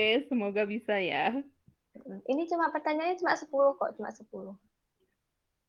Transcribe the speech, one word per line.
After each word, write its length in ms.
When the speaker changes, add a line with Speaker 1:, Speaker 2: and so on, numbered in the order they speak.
Speaker 1:
semoga 380
bisa 320
ya. 380
Speaker 2:
Mm-mm. 320
Ini 220
cuma 220
pertanyaannya 480
cuma 180
sepuluh 400
kok, 200
cuma 160
sepuluh. 440